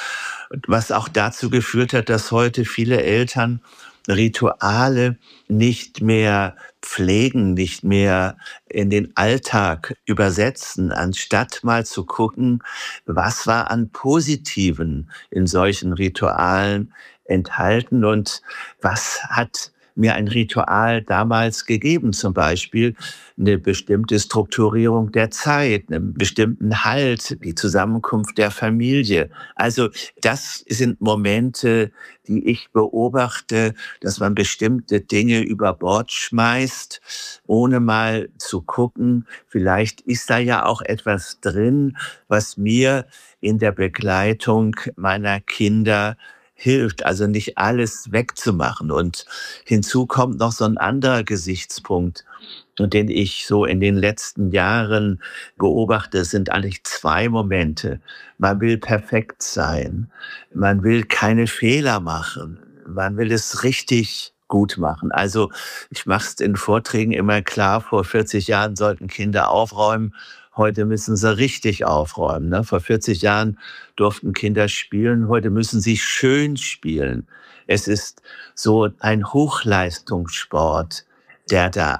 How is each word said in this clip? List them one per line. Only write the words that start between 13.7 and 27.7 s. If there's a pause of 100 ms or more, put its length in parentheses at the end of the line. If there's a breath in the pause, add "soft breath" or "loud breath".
Positiven (180 loud breath)
in
solchen
Ritualen (320 loud breath)
enthalten
und (400 loud breath)
was
hat (240 soft breath)
mir
ein
Ritual
damals
gegeben,
zum
Beispiel (420 loud breath)
eine
bestimmte
Strukturierung
der
Zeit,
einen
bestimmten
Halt,
die
Zusammenkunft